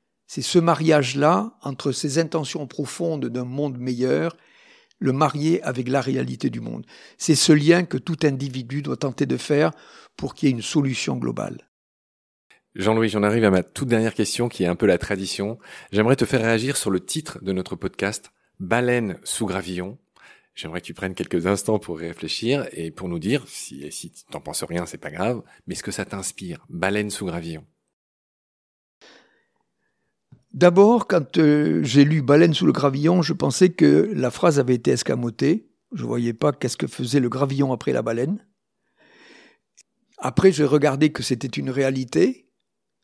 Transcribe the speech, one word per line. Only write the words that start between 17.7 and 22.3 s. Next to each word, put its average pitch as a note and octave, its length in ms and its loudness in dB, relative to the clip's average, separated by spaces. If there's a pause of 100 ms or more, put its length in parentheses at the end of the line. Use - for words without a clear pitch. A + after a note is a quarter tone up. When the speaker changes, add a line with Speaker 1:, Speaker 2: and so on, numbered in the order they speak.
Speaker 2:
podcast, - 560 -6 (280)
Baleine A#2 640 0
sous - 220 -6
Gravillon. F#2 540 -6 (560)
J'aimerais E2 260 -10
que - 60 -20
tu E2+ 60 -14
prennes F#2 200 -8
quelques F2 340 -2
instants G2+ 320 0
pour E2 200 -10
réfléchir G2+ 760 -4